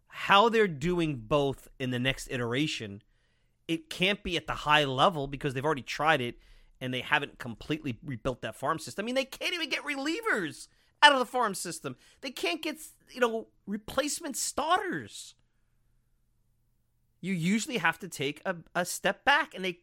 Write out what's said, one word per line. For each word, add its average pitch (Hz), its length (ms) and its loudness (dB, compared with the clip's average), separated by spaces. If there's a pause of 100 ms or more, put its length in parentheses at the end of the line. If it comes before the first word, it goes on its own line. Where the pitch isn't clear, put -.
How 202 420 4
they're 220 180 4
doing 160 480 0
both 135 520 0 (120)
in 127 120 -2
the 123 60 -2
next 131 320 -2
iteration, 120 720 -4 (680)
it 165 220 -4
can't 196 320 0
be 175 160 -4
at - 100 -6
the 123 60 -4
high 151 300 4
level 139 440 4
because 139 280 -4
they've 135 100 -4
already 147 160 0
tried 147 400 2
it, 120 160 -6 (420)
and 127 140 -6
they 123 80 -4
haven't 143 380 2
completely 123 680 -6
rebuilt 131 360 -4
that 113 140 -8
farm 156 220 -2
system. - 260 -8
I - 40 -4
mean, 254 80 -2
they 269 100 2
can't 339 300 -6
even 330 140 -4
get 277 140 -2
relievers 277 840 -2 (340)
out 294 120 12
of 269 60 4
the 247 60 2
farm 226 300 0
system. - 400 -8 (260)
They 220 80 -8
can't 330 320 -4
get, 311 160 -6 (320)
you 240 120 -4
know, 226 260 0 (180)
replacement 277 720 -4
starters. 302 960 -2 (1900)
You 185 120 -2
usually 214 440 0
have 165 220 0
to 190 80 -14
take 147 380 -4
a, 185 120 -4 (180)
a 175 100 0
step - 400 -4
back, 285 300 4
and 185 100 -6
they 185 180 -6